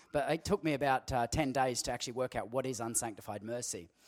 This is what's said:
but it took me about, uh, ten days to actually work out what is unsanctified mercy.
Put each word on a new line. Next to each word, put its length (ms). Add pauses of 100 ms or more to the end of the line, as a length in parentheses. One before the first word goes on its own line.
(100)
but 180
it 160
took 200
me 100
about, 380
uh, 160
ten 240
days 300
to 100
actually 220
work 200
out 160
what 160
is 140
unsanctified 640
mercy. 440 (200)